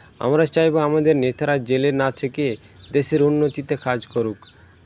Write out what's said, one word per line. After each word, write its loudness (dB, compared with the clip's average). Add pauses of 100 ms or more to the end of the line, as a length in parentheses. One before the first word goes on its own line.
(200)
আমরা 2
চাইবো 2
আমাদের 2
নেতারা 0
জেলে 0
না 0
থেকে -6 (460)
দেশের 2
উন্নতিতে 0
কাজ -4
করুক, -4 (480)